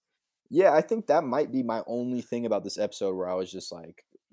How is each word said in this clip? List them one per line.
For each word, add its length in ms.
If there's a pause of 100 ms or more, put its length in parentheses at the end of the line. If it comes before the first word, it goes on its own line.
(480)
Yeah, 260
I 60
think 280
that 160
might 260
be 120
my 240
only 360
thing 240
about 180
this 140
episode 380
where 120
I 60
was 160
just 220
like, 320 (280)